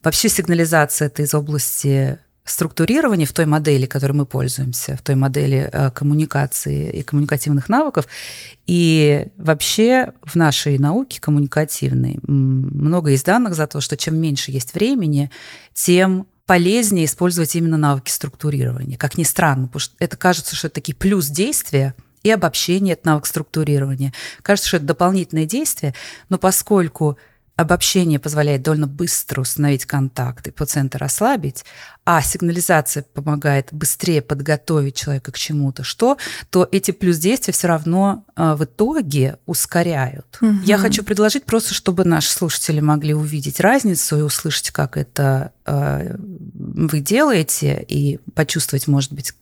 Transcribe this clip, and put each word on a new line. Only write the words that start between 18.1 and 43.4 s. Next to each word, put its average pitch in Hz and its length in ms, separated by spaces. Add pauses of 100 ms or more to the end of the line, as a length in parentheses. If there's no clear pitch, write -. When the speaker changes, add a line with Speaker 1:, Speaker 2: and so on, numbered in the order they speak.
Speaker 1:
Как - 200
ни 170 60
странно, 139 440
потому 143 140
что - 180
это - 160
кажется, 165 400
что - 120
это - 80
такие 147 200
плюс 190 320
действия, 147 680 (300)
и 214 80
обобщение — 180 640
это - 160
навык 151 160
структурирования. 139 880 (280)
Кажется, - 280
что 180 80
это 147 80
дополнительное 170 600
действие, 208 480 (360)
но 185 80
поскольку 175 800 (400)
обобщение 165 600
позволяет 147 420
довольно 151 240
быстро 143 560
установить 139 440
контакт 131 640
и - 40
пациента 135 480
расслабить, 160 680 (400)
а 165 160
сигнализация 170 840 (100)
помогает 143 580
быстрее 151 500
подготовить 143 760
человека 139 360
к - 80
чему-то, 139 440
что, 247 340 (340)
то 180 200
эти 190 200
плюс 175 260
действия 190 360
всё - 140
равно, 170 560 (120)
э, 160 180
в 151 100
итоге 156 840
ускоряют. 156 920
Speaker 2:
Мгм. 208 260
Speaker 1:
Я 208 120
хочу 202 260
предложить 214 420
просто, - 280
чтобы 185 320
наши 160 240
слушатели 156 500
могли 151 360
увидеть 147 440